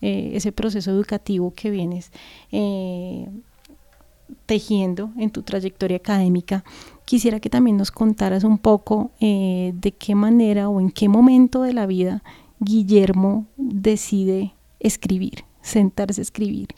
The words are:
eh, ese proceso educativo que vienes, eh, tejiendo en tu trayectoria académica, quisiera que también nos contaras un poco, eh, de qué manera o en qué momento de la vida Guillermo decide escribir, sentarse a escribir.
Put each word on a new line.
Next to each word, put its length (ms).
eh, 320
ese 200
proceso 380
educativo 640
que 160
vienes, 420
eh, 760
tejiendo 720
en 120
tu 120
trayectoria 560
académica, 680
quisiera 360
que 80
también 260
nos 160
contaras 540
un 140
poco, 600
eh, 560
de 160
qué 240
manera 540
o 100
en 100
qué 200
momento 540
de 100
la 120
vida 380
Guillermo 840
decide 960
escribir, 640
sentarse 600
a 20
escribir. 540